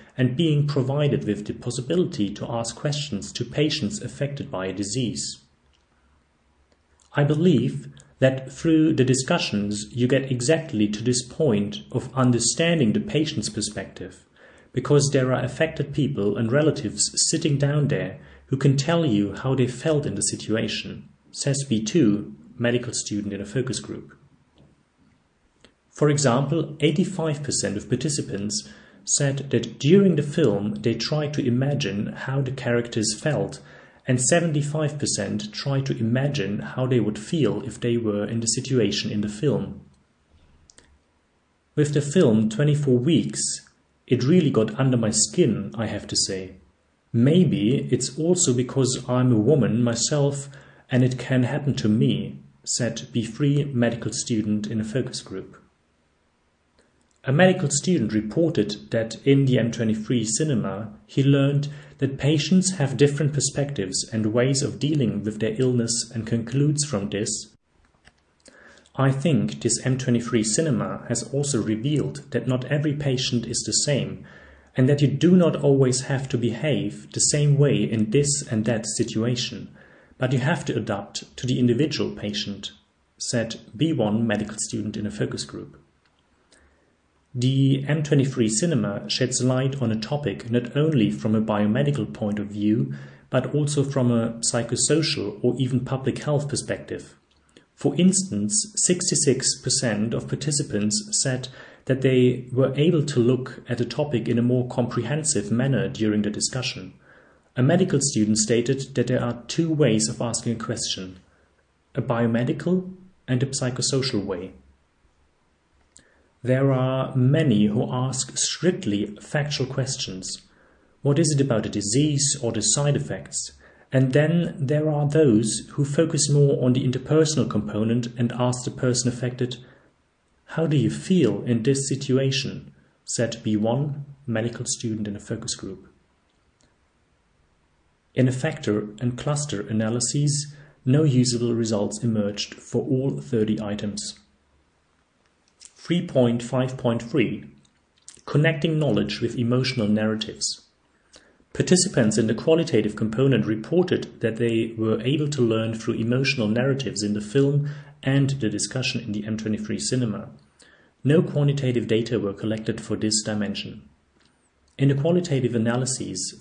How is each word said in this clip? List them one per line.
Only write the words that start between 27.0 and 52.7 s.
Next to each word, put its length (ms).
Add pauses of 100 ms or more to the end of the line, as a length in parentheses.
percent 340
of 140
participants 800 (340)
said 460
that 300
during 360
the 60
film 540
they 180
tried 400
to 100
imagine 680
how 260
the 120
characters 680
felt, 400 (480)
and 140
seventy-five 800
percent 520
tried 360
to 100
imagine 640
how 260
they 140
would 180
feel 460
if 160
they 180
were 280
in 160
the 60
situation 640
in 100
the 80
film. 520 (1900)
With 180
the 80
film 480
Twenty-four 480
Weeks, 440 (640)
it 180
really 280
got 280
under 180
my 140
skin, 640
I 120
have 200
to 80
say. 400 (560)
"Maybe 800
it's 280
also 340
because 540
I'm 240
a 80
woman 440
myself 640 (440)
and 120
it 140
can 260
happen 320
to 140
me," 480 (260)
said 480